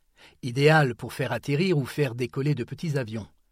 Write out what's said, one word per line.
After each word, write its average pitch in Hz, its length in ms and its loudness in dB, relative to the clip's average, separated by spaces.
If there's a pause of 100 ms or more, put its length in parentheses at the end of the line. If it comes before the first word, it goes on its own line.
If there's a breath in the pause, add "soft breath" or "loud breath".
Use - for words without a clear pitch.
(420 loud breath)
Idéal 139 540 4
pour - 180 -12
faire 127 180 -4
atterrir 143 460 0
ou 127 80 0
faire 131 300 -4
décoller 135 400 -2
de 123 80 -4
petits 147 340 -6
avions. 110 300 -6 (240)